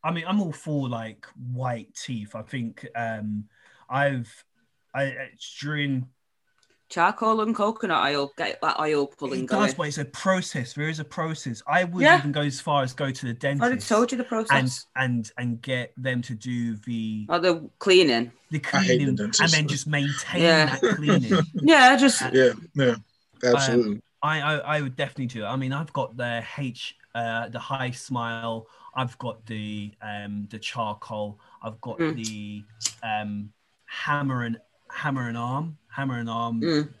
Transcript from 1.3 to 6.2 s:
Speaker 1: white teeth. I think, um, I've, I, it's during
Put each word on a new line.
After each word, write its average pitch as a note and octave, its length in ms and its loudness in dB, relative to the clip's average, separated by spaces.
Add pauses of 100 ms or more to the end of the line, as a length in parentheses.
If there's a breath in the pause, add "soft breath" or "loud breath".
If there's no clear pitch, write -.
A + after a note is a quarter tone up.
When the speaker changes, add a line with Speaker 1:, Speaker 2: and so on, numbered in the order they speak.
Speaker 1:
white B2 420 -6
teeth. A2 400 -10
I A2 80 -10
think, A#2 420 -8 (100)
um, G#2+ 500 -4 (440 soft breath)
I've, C3+ 420 0 (640)
I, C#3 120 -2
it's - 540 -12
during C#3+ 480 -2 (840)